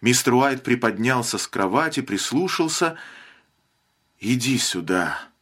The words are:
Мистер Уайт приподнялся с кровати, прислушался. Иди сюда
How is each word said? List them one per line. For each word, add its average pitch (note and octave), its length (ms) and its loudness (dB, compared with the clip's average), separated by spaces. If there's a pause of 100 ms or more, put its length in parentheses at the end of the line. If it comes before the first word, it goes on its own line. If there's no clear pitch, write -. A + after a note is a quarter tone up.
Мистер B2 340 2
Уайт C3 280 2
приподнялся A#2 760 0
с - 80 -6
кровати, C3+ 540 0
прислушался. D#3+ 960 -2 (1200)
Иди B2 400 0
сюда F2 720 -2 (120)